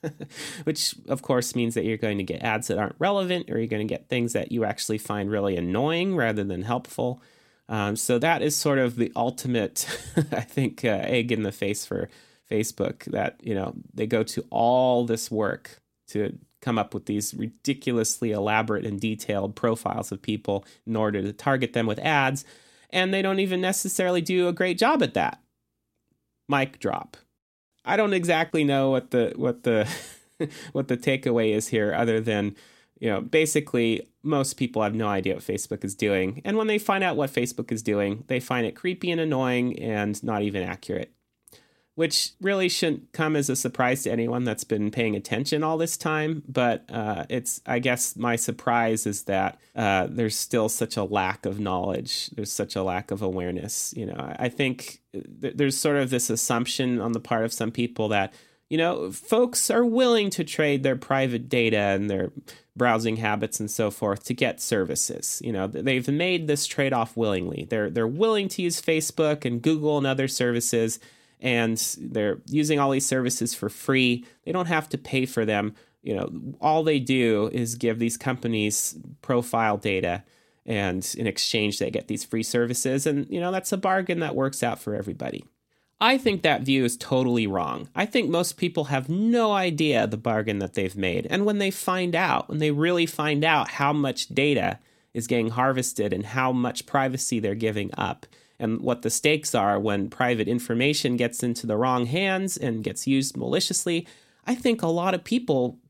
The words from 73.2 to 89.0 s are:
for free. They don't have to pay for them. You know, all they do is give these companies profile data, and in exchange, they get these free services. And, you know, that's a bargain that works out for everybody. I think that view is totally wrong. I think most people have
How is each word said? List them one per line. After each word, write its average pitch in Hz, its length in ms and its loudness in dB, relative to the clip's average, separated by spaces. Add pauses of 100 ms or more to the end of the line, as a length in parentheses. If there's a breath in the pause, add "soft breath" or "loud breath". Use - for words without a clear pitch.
for - 160 -6
free. 123 560 2 (200 loud breath)
They 160 60 -4
don't 180 140 0
have 156 240 0
to 143 80 -2
pay 131 280 -2
for 117 200 -2
them. 107 300 0 (260 loud breath)
You 110 140 -4
know, - 140 -2 (300)
all 156 240 2
they 156 160 2
do 117 540 2
is 117 220 -2
give 117 240 0
these 117 180 0
companies 110 800 -2 (240)
profile 117 560 2
data, 95 460 -2 (420 soft breath)
and 95 420 -2 (100)
in 113 100 -2
exchange, 104 500 0
they - 140 -2
get - 160 -4
these - 160 -4
free 113 180 -2
services. 123 640 0
And, 143 240 0
you 180 100 -4
know, 180 120 -2
that's 190 200 -4
a 190 60 0
bargain 185 440 0
that 147 140 -4
works 135 280 0
out 117 160 0
for 104 160 -4
everybody. 90 500 -6 (560)
I 254 160 6
think 220 240 0
that 147 220 4
view 135 200 4
is 120 140 2
totally 120 500 2
wrong. 87 480 -2
I 190 100 2
think 208 240 2
most 170 280 0
people 165 280 0
have 135 220 0